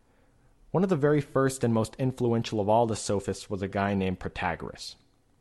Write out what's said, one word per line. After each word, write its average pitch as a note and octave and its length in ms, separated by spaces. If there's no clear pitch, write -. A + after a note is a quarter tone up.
One E3+ 140
of G3 60
the F3 60
very D3 240
first C3+ 440
and A#2 100
most A2 240
influential A#2 640
of G2 80
all A2+ 180
the A2 80
sophists - 560
was G2+ 120
a G2 60
guy G2+ 260
named F#2 260
Protagoras. - 760